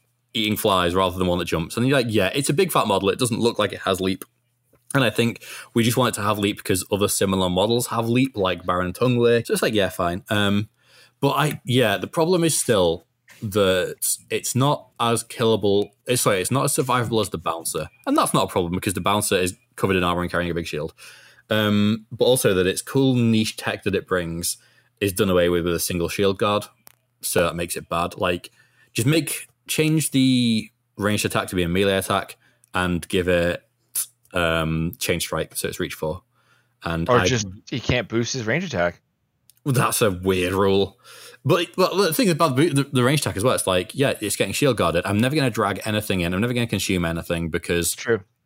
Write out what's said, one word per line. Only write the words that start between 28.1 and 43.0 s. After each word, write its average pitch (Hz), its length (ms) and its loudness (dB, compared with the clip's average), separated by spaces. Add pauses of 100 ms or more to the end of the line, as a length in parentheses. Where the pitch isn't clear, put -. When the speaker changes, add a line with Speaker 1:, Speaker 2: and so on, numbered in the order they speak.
Speaker 1:
Like, 90 320 -4 (440)
just 113 140 0
make, 151 400 -2 (200)
change 156 440 0
the 123 580 2 (280)
ranged 104 280 0
attack 107 240 -2
to 101 60 -4
be 90 80 2
a 82 60 0
melee 98 240 2
attack 95 440 -2 (360)
and 90 340 0
give 90 200 0
it, 87 340 0 (720)
um, 82 640 0
chain 85 200 -2
strike, - 360 -6
so - 120 -6
it's 87 120 -8
reach 82 160 -4
four. 82 260 -6 (640)
And 82 260 -4
Speaker 2:
Or 123 80 6
Speaker 1:
I 90 80 4
Speaker 2:
just, 107 220 0 (220)
he 143 100 -6
can't 123 280 -2
boost 117 260 -2
his 123 120 -6
range 135 180 -2
attack. 90 380 -2 (640)
Speaker 1:
Well, 143 80 0
that's 117 280 2
a 110 100 2
weird 92 420 0
rule. 98 460 2 (440)
But, 170 320 0
but 170 220 2
the 185 160 2
thing 220 160 4
about 160 260 2
the, 139 360 2
the 123 120 2